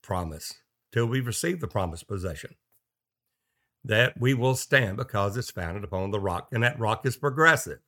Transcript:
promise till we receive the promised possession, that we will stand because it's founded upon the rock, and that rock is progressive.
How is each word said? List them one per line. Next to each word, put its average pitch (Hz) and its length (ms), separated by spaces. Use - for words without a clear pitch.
promise 85 520
till 117 140
we 127 140
receive 131 400
the 107 80
promised 90 400
possession, 90 480
that 117 340
we 131 160
will 127 220
stand 117 400
because 101 400
it's 123 140
founded 90 340
upon 95 260
the 104 80
rock, 95 340
and 120 120
that 120 160
rock 110 260
is 123 100
progressive. 143 720